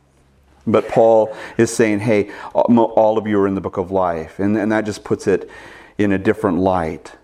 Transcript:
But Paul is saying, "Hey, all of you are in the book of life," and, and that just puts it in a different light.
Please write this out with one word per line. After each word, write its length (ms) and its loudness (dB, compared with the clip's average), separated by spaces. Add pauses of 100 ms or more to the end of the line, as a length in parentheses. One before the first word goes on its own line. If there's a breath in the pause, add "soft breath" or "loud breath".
(680)
But 220 0
Paul 440 4 (260 loud breath)
is 140 2
saying, 280 0
"Hey, 320 0 (220 loud breath)
all 640 2
of 100 -4
you 100 0
are 80 4
in 80 0
the 60 -4
book 160 -8
of 160 -4
life," 480 -4
and, 160 0
and 160 0
that 120 -2
just 200 -10
puts 240 -4
it 200 0 (480 loud breath)
in 140 0
a 80 0
different 400 0
light. 540 -2 (100)